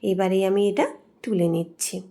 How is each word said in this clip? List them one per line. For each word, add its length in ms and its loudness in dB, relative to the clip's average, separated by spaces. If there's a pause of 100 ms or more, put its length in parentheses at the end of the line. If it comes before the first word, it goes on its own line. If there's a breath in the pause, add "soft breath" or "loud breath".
এবারেই 420 2
আমি 240 2
এটা 160 0 (360)
তুলে 280 0
নিচ্ছি। 460 -4 (160)